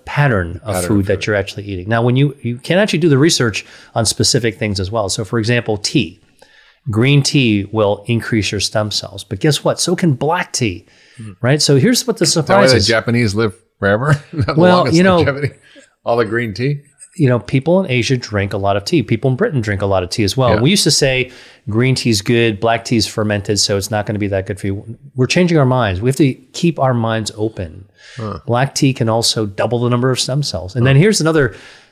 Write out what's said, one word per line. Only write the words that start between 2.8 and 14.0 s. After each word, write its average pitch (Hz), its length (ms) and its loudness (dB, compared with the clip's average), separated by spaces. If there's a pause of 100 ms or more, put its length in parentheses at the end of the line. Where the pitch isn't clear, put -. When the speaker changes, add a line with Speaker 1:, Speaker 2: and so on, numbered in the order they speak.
Speaker 1:
do 165 120 2
the 139 100 4
research 135 480 2 (260)
on 117 100 0
specific 113 540 0
things 104 220 -4
as 95 100 -4
well. 107 200 -2
So 113 140 -6
for 117 140 -4
example, 113 400 0
tea. 101 420 -4 (720)
Green 131 320 4
tea 110 500 2
will 104 360 0
increase 113 440 -2
your 101 100 -4
stem 107 300 -2
cells. 98 320 -10
But 101 180 -10
guess 151 220 0
what? - 160 -2
So 175 160 -2
can 170 180 2
black 165 400 -4
tea, 98 320 -4 (320)
Speaker 2:
Hmm. 110 240 -18
Speaker 1:
right? 139 200 2
So 143 160 2
here's 220 300 2
what 226 100 -2
the - 60 0
Speaker 2:
Is 151 100 0
that 165 80 0
Speaker 1:
surprise 190 280 4
Speaker 2:
why - 20 6
the 123 60 6
Speaker 1:
is. 101 100 2
Speaker 2:
Japanese 113 480 0
live 107 180 0 (240)
forever? 123 380 2 (120)